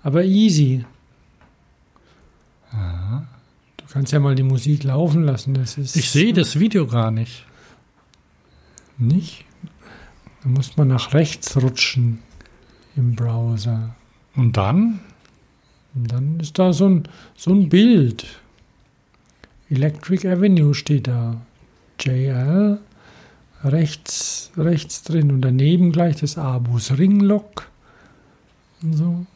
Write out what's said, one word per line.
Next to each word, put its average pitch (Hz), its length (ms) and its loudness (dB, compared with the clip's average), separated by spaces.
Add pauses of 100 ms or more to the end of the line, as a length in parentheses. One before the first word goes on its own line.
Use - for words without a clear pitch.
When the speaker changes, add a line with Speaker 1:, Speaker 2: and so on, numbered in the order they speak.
Speaker 1:
Aber 156 200 0
easy. 156 600 2 (1900)
Speaker 2:
Aha. 98 540 -8 (520)
Speaker 1:
Du - 140 -20
kannst 139 220 -4
ja 151 60 2
mal 139 160 2
die 135 80 0
Musik 135 400 0
laufen 156 400 0
lassen. 135 320 -2
Das 131 220 -4
ist 139 180 -8
Speaker 2:
Ich 160 160 -2
sehe 196 220 2
das 151 260 0
Video 208 260 2
gar 113 240 0
nicht. 113 360 -6 (1500)
Speaker 1:
Nicht? 147 460 -2 (1000)
Da 135 60 -2
muss 135 280 -2
man 143 120 2
nach 127 240 -2
rechts - 440 0
rutschen 123 640 0 (760)
im 120 200 0
Browser. 117 800 -4 (400)
Speaker 2:
Und 120 200 2
dann? 180 440 2 (960)
Speaker 1:
Und 120 160 -4
dann 139 280 -4
ist 156 200 -6
da 185 120 4
so 175 160 4
ein, 180 160 4 (320)
so - 160 -2
ein 196 180 4
Bild. 180 560 4 (1400)
Electric 151 600 -2
Avenue 175 460 4
steht 139 320 -2
da. 117 340 -4 (580)
J 131 160 -2
L. 143 640 0 (840)
Rechts, - 920 -4
rechts 160 480 -2
drin. 156 280 0
Und 131 100 0
daneben 151 500 2
gleich 165 260 0
das 147 200 -6
Abus 123 600 -2
Ringlok. 202 680 0 (1160)
Und 160 100 -2
so. 175 320 -2 (100)